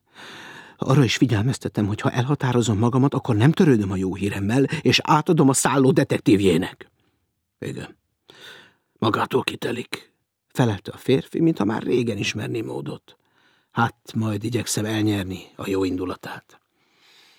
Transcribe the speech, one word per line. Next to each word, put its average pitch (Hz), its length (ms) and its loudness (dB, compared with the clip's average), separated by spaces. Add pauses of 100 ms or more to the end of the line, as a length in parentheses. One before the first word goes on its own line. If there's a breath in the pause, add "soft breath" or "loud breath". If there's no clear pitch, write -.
(800 loud breath)
Arra 135 240 4
is 107 120 0
figyelmeztetem, 110 720 0
hogy 104 140 -4
ha - 100 0
elhatározom 123 680 0
magamat, 127 360 2
akkor 131 220 0
nem 127 160 6
törődöm 120 380 4
a 98 60 -2
jó 92 180 -2
híremmel, 101 500 0
és 131 380 0
átadom 151 460 2
a 139 40 4
szálló 135 380 2
detektívjének." 98 1000 2 (680)
"Igen. - 400 -12 (920 loud breath)
Magától - 500 -2
kitelik", - 720 -8 (360)
felelte 110 440 0
a - 40 -16
férfi, - 440 -2
mintha 165 240 2
már 110 180 -2
régen 113 340 -2
ismerné 113 440 -6
módot. - 560 -12 (540)
"Hát, - 440 -2
majd 107 300 -2
igyekszem 113 400 -2
elnyerni 104 580 -2 (140)
a - 120 -10
jó 95 160 0
indulatát." - 760 -8 (800 soft breath)